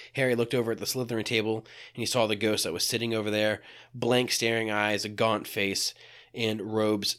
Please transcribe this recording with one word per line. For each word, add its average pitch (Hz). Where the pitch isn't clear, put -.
Harry 127
looked 117
over 117
at 107
the 101
Slytherin 120
table, 110
and -
he 110
saw 117
the 107
ghost 107
that 87
was 87
sitting 117
over 107
there, 107
blank 123
staring 113
eyes, 104
a 107
gaunt 107
face, 98
and 110
robes 107